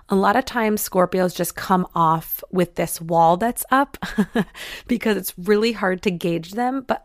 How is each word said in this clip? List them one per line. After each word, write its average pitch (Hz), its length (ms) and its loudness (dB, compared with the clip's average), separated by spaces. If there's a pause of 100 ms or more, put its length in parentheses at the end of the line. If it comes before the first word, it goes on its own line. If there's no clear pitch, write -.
A 202 60 2
lot 196 200 4
of 262 80 2
times 220 440 -2
Scorpios 180 460 0
just - 220 -4
come 180 400 0
off 165 560 0
with 180 240 0
this 170 240 -4
wall 165 380 4
that's 233 340 -2
up 277 260 2 (460)
<laughs> - 20 0 (440)
because 220 260 0
it's 190 220 -6
really 208 340 2
hard 185 300 -2
to 202 100 0
gauge 170 400 -2
them. 247 300 -2
But - 240 -4